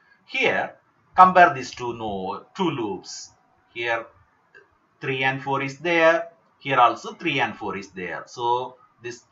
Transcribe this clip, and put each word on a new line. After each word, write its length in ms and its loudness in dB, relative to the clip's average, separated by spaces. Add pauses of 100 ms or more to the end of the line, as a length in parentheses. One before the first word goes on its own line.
(240)
Here 480 -2 (440)
compare 360 8
these 200 -8
two 220 -8
no-, 520 -8 (100)
two 140 0
loops. 600 -8 (440)
Here 320 -4 (920)
three 240 -4
and 180 -2
four 200 -2
is 160 -10
there. 500 2 (320)
Here 180 0
also 360 2
three 260 -4
and 160 -4
four 200 -8
is 120 -12
there. 380 -10
So 500 -2 (260)
these 300 -14